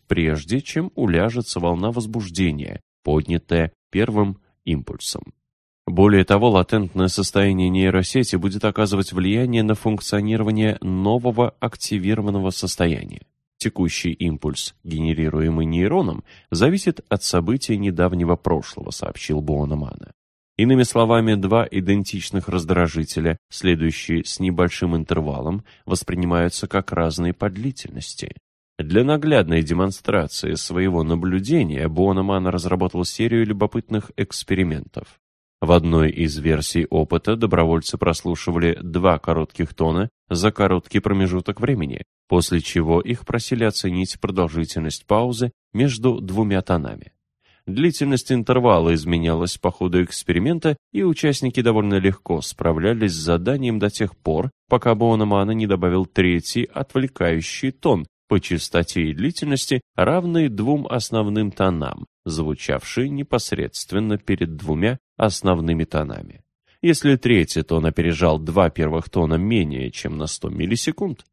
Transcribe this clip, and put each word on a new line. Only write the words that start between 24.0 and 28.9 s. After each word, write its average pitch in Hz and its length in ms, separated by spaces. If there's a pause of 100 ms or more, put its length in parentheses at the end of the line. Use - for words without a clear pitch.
с - 140
небольшим 87 580
интервалом, 80 680 (220)
воспринимаются 87 800
как - 260
разные 85 400
по 101 160
длительности. - 840 (440)
Для 85 240